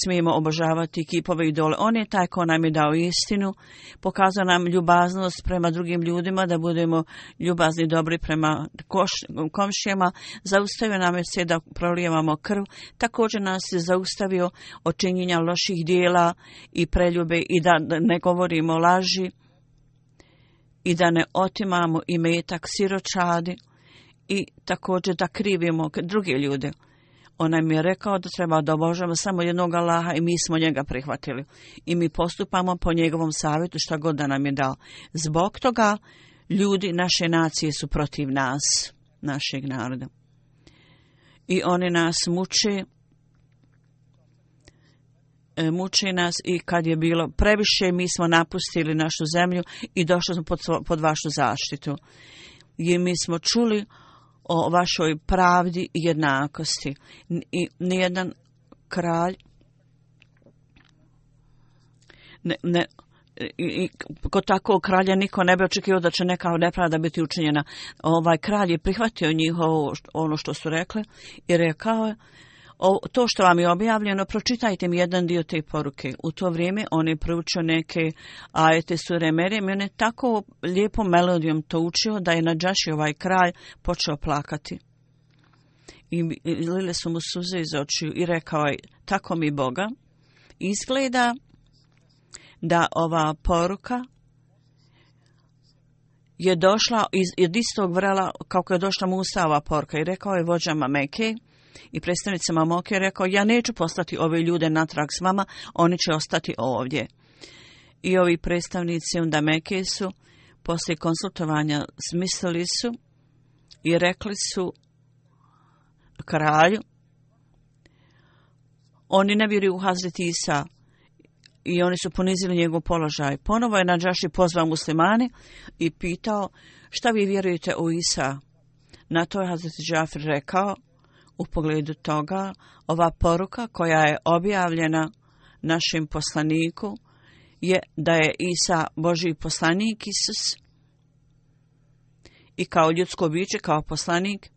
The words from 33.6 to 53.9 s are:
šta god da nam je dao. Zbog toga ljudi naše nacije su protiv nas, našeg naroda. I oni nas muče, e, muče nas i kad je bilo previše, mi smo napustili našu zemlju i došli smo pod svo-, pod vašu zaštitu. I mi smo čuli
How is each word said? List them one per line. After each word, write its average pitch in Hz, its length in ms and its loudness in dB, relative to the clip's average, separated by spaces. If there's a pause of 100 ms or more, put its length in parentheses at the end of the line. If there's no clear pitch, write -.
šta 156 180 -2
god 151 180 0
da 147 120 -2
nam 139 180 0
je 143 60 0
dao. 135 240 -2 (380)
Zbog 160 460 0
toga 226 380 2 (520)
ljudi 196 440 0
naše 175 360 0
nacije 160 420 2
su 143 160 -6
protiv 143 440 -2
nas, 135 600 -2 (280)
našeg 139 440 -6
naroda. 131 400 -6 (1400)
I 185 180 2
oni 180 240 2
nas 170 280 2 (100)
muče, 185 560 0 (2750)
e, 160 160 0
muče 185 420 -2
nas 175 220 0 (100)
i 180 140 -2
kad 170 280 0
je 165 80 2
bilo 165 420 0
previše, 208 540 2
mi 180 140 0 (100)
smo 170 120 0
napustili 165 680 0
našu 156 280 -2 (120)
zemlju 175 280 2 (320)
i 180 100 2
došli 175 300 0
smo 165 80 -4
pod 170 160 -4
svo-, 165 240 -2
pod 156 180 -2
vašu 156 340 0
zaštitu. 139 600 -2 (840)
I 175 200 2
mi 180 160 0 (120)
smo 170 140 -2
čuli 220 460 0 (640)